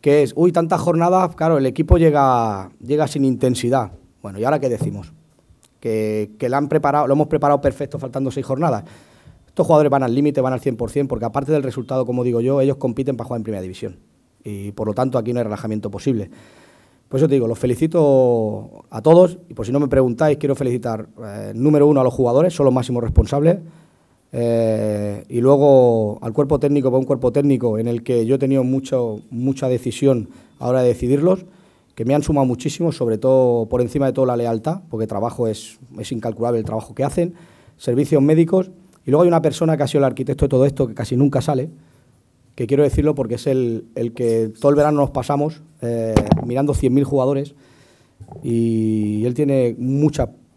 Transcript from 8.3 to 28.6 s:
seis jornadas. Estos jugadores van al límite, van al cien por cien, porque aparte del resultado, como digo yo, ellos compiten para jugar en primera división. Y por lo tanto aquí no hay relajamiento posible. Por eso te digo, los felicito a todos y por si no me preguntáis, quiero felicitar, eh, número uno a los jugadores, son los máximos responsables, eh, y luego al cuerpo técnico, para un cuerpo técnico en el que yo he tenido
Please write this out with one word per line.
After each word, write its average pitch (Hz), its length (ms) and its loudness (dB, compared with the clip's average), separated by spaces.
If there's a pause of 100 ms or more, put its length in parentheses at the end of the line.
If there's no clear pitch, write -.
seis 131 140 -6
jornadas. 135 380 -2 (640)
Estos - 180 0
jugadores 151 240 4
van 135 140 2
al 117 100 -2
límite, 139 280 0
van 127 100 0
al 123 80 -4
cien 123 160 -4
por 113 140 -6
cien, 143 180 -2
porque 117 160 -6
aparte 139 300 -2
del 147 100 0
resultado, 127 420 -4
como 123 200 -4
digo 117 160 0
yo, 135 180 0
ellos 135 160 2
compiten 131 400 -4
para 117 120 -12
jugar 120 120 -8
en 107 40 -10
primera 104 180 -8
división. 92 340 -12 (480)
Y 101 300 -10
por 107 140 -6
lo 107 60 -4
tanto 127 240 -2
aquí 117 140 -2
no 120 80 -2
hay 117 60 -2
relajamiento 107 440 -6
posible. 101 400 -4 (800)
Por 135 100 -6
eso 156 120 2
te 139 60 2
digo, 120 120 2
los 113 100 -4
felicito 123 1300 0
a 113 120 -12
todos 170 460 6
y - 60 -20
por 113 120 -10
si 120 60 -6
no 139 80 0
me 147 80 0
preguntáis, 135 500 2
quiero 143 160 -2
felicitar, 120 540 -4 (180)
eh, 104 300 -12
número 143 320 4
uno 143 140 4
a - 20 4
los 127 100 2
jugadores, 139 400 2
son 143 120 0
los 127 80 6
máximos 123 280 -2
responsables, 143 580 2 (720)
eh, 107 960 -2
y 120 100 -4
luego 127 840 4
al 113 120 -6
cuerpo 143 260 0
técnico, 139 320 0
para 131 80 2
un 131 60 -2
cuerpo 127 260 0
técnico 123 480 0
en 117 80 -2
el 120 160 -4
que 120 220 0
yo 127 100 2
he - 20 -2
tenido 135 280 0